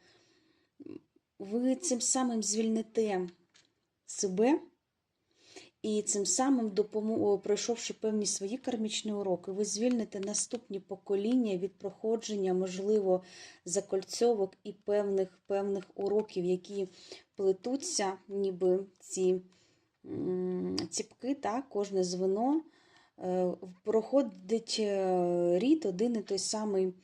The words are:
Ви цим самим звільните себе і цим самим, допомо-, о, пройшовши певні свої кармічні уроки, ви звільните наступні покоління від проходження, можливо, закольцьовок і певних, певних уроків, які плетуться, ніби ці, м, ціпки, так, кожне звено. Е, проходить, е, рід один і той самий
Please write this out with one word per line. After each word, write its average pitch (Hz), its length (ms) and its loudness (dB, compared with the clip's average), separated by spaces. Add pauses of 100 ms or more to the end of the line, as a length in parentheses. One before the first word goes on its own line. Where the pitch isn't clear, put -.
(1400)
Ви 247 380 0
цим 247 240 -2
самим 240 420 0
звільните 220 840 0 (800)
себе 214 540 2 (1200)
і 214 200 0
цим 202 240 0
самим, 254 440 2
допомо-, 214 640 0
о, 196 60 2
пройшовши 208 560 -2
певні 214 320 0
свої 196 300 -4
кармічні 214 560 -4
уроки, 196 400 -2
ви 202 120 0
звільните 208 560 -2
наступні 202 600 -6
покоління 202 760 0
від 190 220 -6
проходження, 202 760 -2
можливо, 190 680 2 (420)
закольцьовок 190 880 0 (120)
і 208 80 -10
певних, 196 720 0
певних 196 380 -2 (100)
уроків, 202 500 0
які 185 440 -2 (480)
плетуться, 196 760 0 (160)
ніби 190 580 2 (140)
ці, 185 400 2 (680)
м, 185 680 -2 (140)
ціпки, - 440 -6
так, 240 340 -4
кожне 196 360 -2
звено. 196 580 0 (560)
Е, 180 340 0 (300)
проходить, 220 1000 0
е, 180 800 2
рід 277 280 4
один 220 300 0
і 202 60 -2
той 190 160 -2
самий 196 540 0 (120)